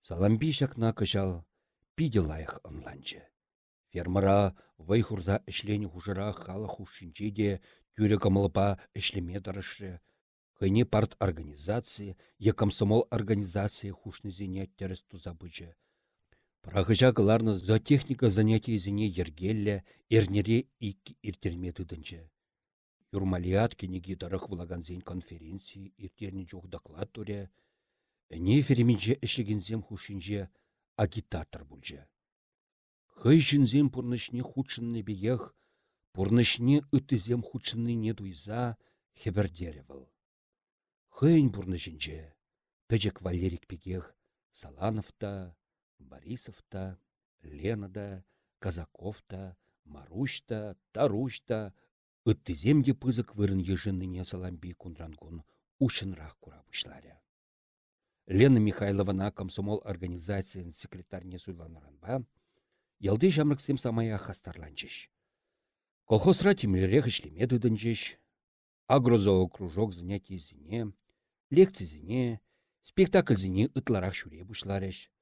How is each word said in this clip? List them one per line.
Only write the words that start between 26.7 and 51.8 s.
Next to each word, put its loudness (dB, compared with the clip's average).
турӗ. -10
Ӗне 2
фереминче 4
ӗҫлекенсем -4
хушшинче -8
агитатор -4
пулчӗ. -16
Хӑй 8
ҫынсем 6
пурнӑҫне -4
хутшӑнне -6
пекех, -2
пурнӑҫне 4
ыттисем 0
хутшӑннине -4
туйса -8
хӗпӗртере -4
вӑл. -18
Хӑйӗн 6
пурнӑҫӗнче -8
пӗчӗк 0
Валерик -2
пекех -10
Саланов -6
та, -10
Борисов -14
та, -10
Лена -6
та, -12
Казаков -10
та, -14
Маруҫ -8
та, -6
Таруҫ 0
та, -2